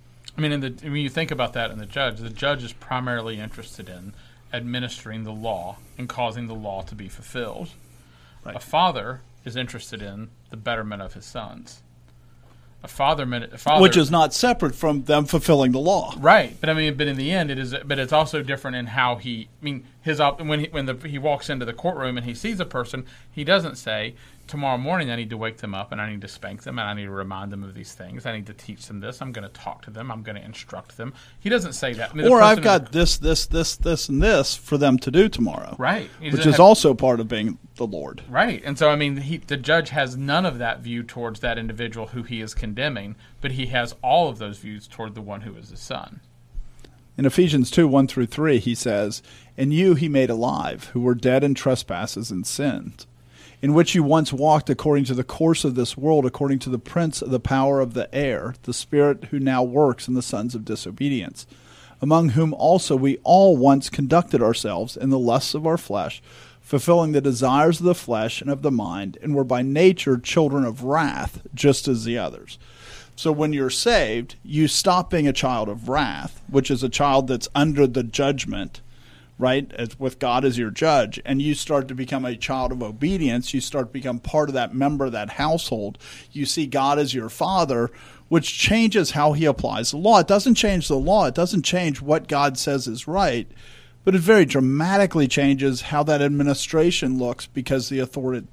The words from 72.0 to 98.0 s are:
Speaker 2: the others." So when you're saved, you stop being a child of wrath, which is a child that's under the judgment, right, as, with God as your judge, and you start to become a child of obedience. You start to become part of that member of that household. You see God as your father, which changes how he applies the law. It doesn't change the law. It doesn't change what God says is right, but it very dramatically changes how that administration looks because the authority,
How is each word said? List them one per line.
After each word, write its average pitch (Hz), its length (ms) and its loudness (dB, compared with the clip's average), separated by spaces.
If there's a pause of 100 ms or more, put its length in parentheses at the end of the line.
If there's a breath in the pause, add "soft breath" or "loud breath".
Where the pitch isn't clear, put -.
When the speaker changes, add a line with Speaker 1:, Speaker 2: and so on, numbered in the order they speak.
Speaker 2:
the 117 120 -4
others." 78 400 -8 (580 loud breath)
So - 160 -2
when 151 220 0
you're 135 160 0
saved, 127 760 0
you 151 240 2
stop 180 440 2
being 156 160 2
a 135 60 2
child 117 360 -2
of 110 180 -10
wrath, 117 600 -4
which 135 240 2
is 123 100 0
a 127 80 -2
child 135 380 2
that's 127 260 -4
under 143 320 4
the 127 160 0
judgment, 117 800 -4 (560 soft breath)
right, 127 360 0
as, 117 260 -10
with 131 180 -4
God 127 260 0
as 123 140 2
your 113 140 -4
judge, 147 520 0
and 135 160 -2
you 147 140 0
start 139 360 -2
to 135 40 -10
become 131 320 -6
a 123 100 -6
child 131 360 -4
of 127 100 -6
obedience. 123 720 -2
You 131 80 -2
start 123 280 -4
to - 40 -16
become 123 240 -6
part 151 320 0
of 135 60 -4
that 120 180 -2
member 139 320 0
of 127 60 -2
that 104 180 -6
household. 139 680 -4 (320 loud breath)
You 143 160 -4
see 156 180 -2
God 139 320 2
as 131 160 0
your 117 160 -6
father, 147 600 0 (380 loud breath)
which - 280 2
changes 214 540 2
how 151 220 2
he 160 120 2
applies 117 460 0
the 143 60 -8
law. 208 200 6
It 170 100 6
doesn't 208 280 4
change 190 320 0
the 143 100 2
law. 175 300 4
It - 80 -4
doesn't 175 260 0
change 165 400 -2
what 147 260 0
God 143 300 2
says 135 300 -2
is 117 200 -8
right, 151 400 0 (560 soft breath)
but 190 120 4
it 180 60 4
very 202 220 8
dramatically 151 840 2
changes 139 540 2
how 147 200 0
that 147 220 2
administration 143 960 0
looks 123 260 -4
because 131 440 -4
the 135 100 -2
authority, 127 540 -4